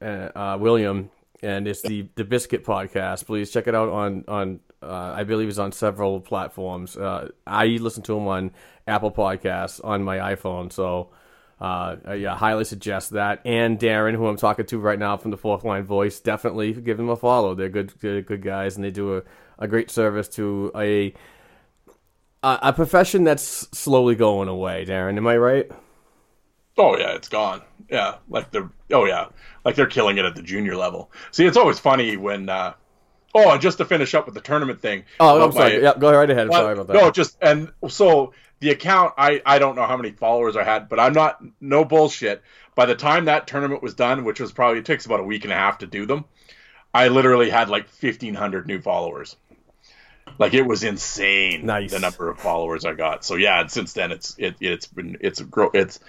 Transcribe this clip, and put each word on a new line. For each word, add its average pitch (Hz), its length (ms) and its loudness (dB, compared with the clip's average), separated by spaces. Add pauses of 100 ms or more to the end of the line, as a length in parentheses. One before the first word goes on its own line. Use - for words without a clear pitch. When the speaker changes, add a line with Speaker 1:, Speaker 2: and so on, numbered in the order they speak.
Speaker 1:
uh, 101 340 -10
uh, 98 240 -6
William, 101 520 0 (320)
and 101 260 -6
it's 98 140 -8
the, 104 320 -8
the 110 100 -8
Biscuit 120 400 -4
Podcast. 95 640 -6
Please 104 240 -6
check 113 160 -4
it 113 80 -2
out 110 160 0
on, 101 380 -6
on, 98 320 -6 (220)
uh, 90 320 -12
I 104 100 -8
believe 110 260 -4
it's 101 80 -8
on 98 140 -6
several 98 480 -4
platforms. 92 760 -10
Uh, 95 320 -8 (180)
I 107 200 0
listen 113 380 -2
to 107 120 -4
him 104 120 -4
on 95 220 -4 (360)
Apple 104 260 -2
Podcasts 95 720 -4
on 101 180 -4
my 95 320 -6
iPhone, 90 380 -8
so, 90 380 -6 (500)
uh, 90 360 -6 (120)
uh, 98 40 -10
yeah, 98 220 -6
highly 110 300 0
suggest 101 460 -8
that. 104 340 -4
And 117 340 0
Darren, 110 360 0
who 113 120 -2
I'm 104 100 -2
talking 107 300 -2
to 117 120 -6
right 104 200 -2
now 104 200 -4
from 110 140 -8
the 98 60 -8
Fourth 101 260 -4
Line 101 200 -4
Voice, 101 360 -2
definitely 107 520 -4
give 117 240 -4
them 117 140 -4
a 117 60 -2
follow. 113 380 2
They're 95 140 -6
good, 98 320 -8
good, 101 240 -4
good 101 180 -8
guys, 98 340 -6
and 101 80 -8
they 101 60 -8
do 98 280 -6
a, 92 40 -8 (360)
a 107 100 -8
great 113 220 -2
service 107 380 -2
to 101 460 -6
a, 104 400 -2 (1300)
a, 131 200 2
a 135 120 2
profession 180 500 4
that's 147 180 4 (340)
slowly 123 380 4
going 104 340 2
away, 92 380 -6
Darren. 95 300 -4
Am 110 100 -2
I 117 120 4
right? 127 320 2 (1080)
Speaker 2:
Oh, 160 220 6
yeah, - 160 -2
it's - 160 -14
gone. 98 320 -2 (260)
Yeah, 101 280 -4 (120)
like, - 220 -8
they're, 98 180 -6 (240)
oh, 120 140 4
yeah, 85 220 -2 (360)
like, 85 120 0
they're 139 100 4
killing 104 320 0
it 92 80 2
at 87 80 -4
the 82 80 -16
junior 95 340 -6
level. 90 340 -6 (200)
See, 170 160 4
it's 170 100 4
always 220 220 4
funny 120 400 2
when, 98 320 -6
uh, 92 240 -4 (600)
oh, 208 180 8
and 139 100 2
just 180 160 2
to 165 80 -2
finish 151 280 0
up 151 120 2
with 107 80 -14
the 107 80 -16
tournament 143 400 -2
thing. 101 220 -4 (160)
Speaker 1:
Oh, 151 160 10
I'm 165 60 6
Speaker 2:
about 156 120 4
Speaker 1:
sorry. 113 240 6
Speaker 2:
my 120 60 2
Speaker 1:
Yeah, 139 140 8
go 147 140 6
right 147 160 8
ahead. 123 160 2
I'm 110 60 0
Speaker 2:
Well, 117 100 6
Speaker 1:
sorry 107 140 0
about 98 140 -6
that. 98 40 -6
Speaker 2:
no, 185 180 8
just, 156 300 -2
and 151 320 2 (160)
so 151 460 4 (260)
the 147 100 2
account, 175 460 4
I, 143 300 4
I 143 120 8
don't 135 180 2
know 120 100 0
how 127 100 -2
many 117 160 -6
followers 117 440 0
I 101 80 0
had, 107 240 0
but 113 120 -4
I'm 131 120 6
not, 156 300 2 (180)
no 143 240 2
bullshit. 139 580 2 (320)
By 123 120 4
the 120 80 4
time 160 320 0
that 156 200 0
tournament 139 360 -6
was 123 120 -10
done, 127 300 0
which 107 160 -4
was 113 120 -10
probably, 117 280 0
it - 60 -10
takes 156 200 -4
about 110 140 -2
a 95 40 -6
week 104 200 -8
and 101 80 -6
a 90 40 -2
half 98 220 0
to 98 80 -14
do 101 200 -8
them, 143 180 -4 (680)
I 123 160 6
literally 127 400 6
had, 113 220 2
like, 104 180 -4
fifteen 113 460 -8
hundred 95 320 -6
new 98 140 -6
followers. 82 560 -6 (1000)
Like, - 160 2
it 131 120 6
was 107 160 -2
insane, 98 840 -2
Speaker 1:
Nice. 101 260 -4
Speaker 2:
the 95 80 -4
number 90 280 -4
of 85 100 -8
followers 82 460 -4
I 80 100 -6
got. 78 300 -4
So 92 120 -6
yeah, 92 240 2
and 82 100 -4
since 104 220 -8
then 90 180 -4
it's, - 280 -12
it, 90 220 -6
it's 87 260 -6
been, 90 340 -14
it's 95 200 -6
grow-, - 320 0
it's 95 360 0